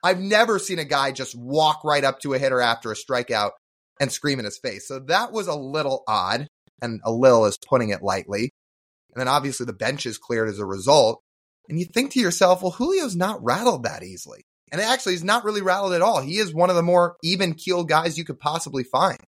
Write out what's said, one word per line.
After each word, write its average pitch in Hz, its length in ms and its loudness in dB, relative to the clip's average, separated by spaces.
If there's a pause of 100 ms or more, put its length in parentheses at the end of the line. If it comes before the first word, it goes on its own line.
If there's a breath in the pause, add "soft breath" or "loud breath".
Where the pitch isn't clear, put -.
I've 180 180 2
never 214 380 2
seen 185 200 -6
a 156 60 -4
guy 139 280 0
just 127 260 -10
walk 151 460 2
right 147 200 2
up 135 160 0
to 139 140 -4
a 127 40 0
hitter 131 220 0
after 117 300 0
a 107 60 -6
strikeout 120 540 -2 (500)
and 135 120 0
scream 139 280 -2
in 113 40 -6
his 104 140 -10
face. 107 300 -10
So 135 180 -10
that 196 260 0
was 208 140 -4
a 165 80 -2
little 143 520 -4
odd, 110 420 -2 (340)
and 117 220 -8
a 113 80 -2
little 117 340 6
is 101 100 0 (100)
putting 123 240 0
it 92 120 -4
lightly. 98 480 -4 (640)
And 123 60 -10
then 127 80 -2
obviously 135 360 -2
the 117 80 -8
bench 117 340 -6
is 110 120 -8
cleared 110 300 -2
as 101 100 -8
a 104 80 -6
result. 110 540 4 (500)
And 156 80 -4
you 175 80 -4
think 262 260 -2
to 262 80 2
yourself, 180 420 4
"Well, 180 140 -2
Julio's 294 400 -2
not 196 260 -4
rattled 147 420 0
that 80 180 -6
easily." - 400 -18 (280)
And 180 120 -4
actually, 226 300 0
he's 170 120 -4
not 214 200 2
really 208 180 -2
rattled 185 320 0
at 170 80 2
all. 202 180 2
He 185 160 -6
is 202 160 -2
one 175 160 2
of 180 80 4
the 170 60 4
more 175 400 4
even-keeled 175 680 -2
guys 156 300 0
you 165 60 -8
could 139 160 -12
possibly 147 440 -4
find. 156 340 0 (160)